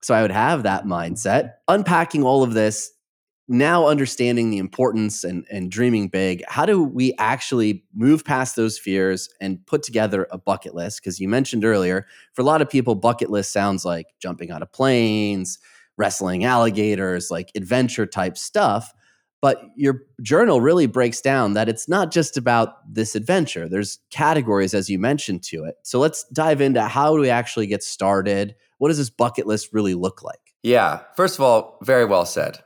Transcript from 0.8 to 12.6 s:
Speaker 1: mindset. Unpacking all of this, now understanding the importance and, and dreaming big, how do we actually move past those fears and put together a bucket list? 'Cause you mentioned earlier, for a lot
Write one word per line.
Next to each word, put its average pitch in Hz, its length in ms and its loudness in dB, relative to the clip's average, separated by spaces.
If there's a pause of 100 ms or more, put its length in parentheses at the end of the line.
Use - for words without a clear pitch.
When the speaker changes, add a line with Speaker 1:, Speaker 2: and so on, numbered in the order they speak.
Speaker 1:
mindset. 95 680 -2 (120)
Unpacking 170 560 2
all 135 200 4
of 120 120 0
this, 107 380 0 (560)
now 151 400 4
understanding 120 640 0
the 104 80 -2
importance 107 640 -2
and, 87 260 -8
and 92 220 -8
dreaming 110 360 0
big, 92 380 -2
how - 180 -2
do 196 180 2
we 127 360 0
actually 110 680 -2 (100)
move 135 300 2
past 131 320 -2
those 113 220 -2
fears 95 500 -2 (120)
and 95 260 -8
put 135 160 -2
together 107 480 -2
a 92 80 -14
bucket - 360 -6
list? 87 280 -10
'Cause 90 160 -8
you 95 100 -6
mentioned 117 360 -2
earlier, 95 420 0 (260)
for 127 100 -4
a - 20 0
lot 151 180 4